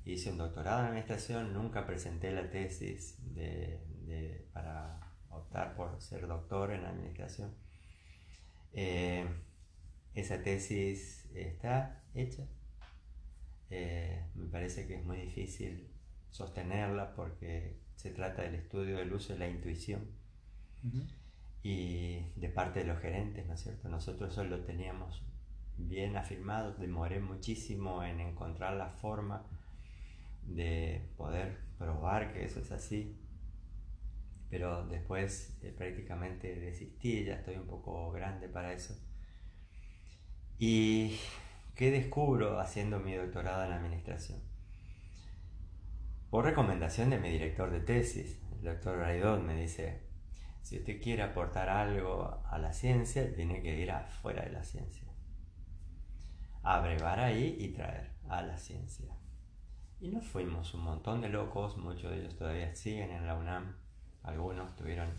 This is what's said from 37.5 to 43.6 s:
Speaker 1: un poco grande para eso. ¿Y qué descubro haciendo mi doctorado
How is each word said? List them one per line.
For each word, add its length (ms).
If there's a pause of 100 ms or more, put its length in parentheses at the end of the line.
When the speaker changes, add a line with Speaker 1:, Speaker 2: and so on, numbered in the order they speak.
Speaker 1:
un 100
poco 460
grande 360
para 240
eso. 220 (1600)
¿Y 580 (580)
qué 160
descubro 720
haciendo 380
mi 160
doctorado 500